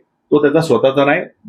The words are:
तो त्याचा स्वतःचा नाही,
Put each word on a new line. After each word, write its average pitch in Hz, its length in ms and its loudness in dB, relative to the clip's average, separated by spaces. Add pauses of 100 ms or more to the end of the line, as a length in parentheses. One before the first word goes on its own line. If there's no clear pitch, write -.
तो - 400 -4
त्याचा 147 180 0
स्वतःचा 143 440 0
नाही, 156 180 0 (260)